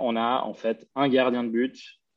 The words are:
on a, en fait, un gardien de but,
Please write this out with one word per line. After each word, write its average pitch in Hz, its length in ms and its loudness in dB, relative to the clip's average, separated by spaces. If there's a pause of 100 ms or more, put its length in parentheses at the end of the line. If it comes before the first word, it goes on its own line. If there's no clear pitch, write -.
on 117 160 0
a, 117 260 0
en 107 120 -6
fait, - 400 -6
un 139 140 2
gardien 123 360 2
de 117 60 -4
but, 123 300 -2 (360)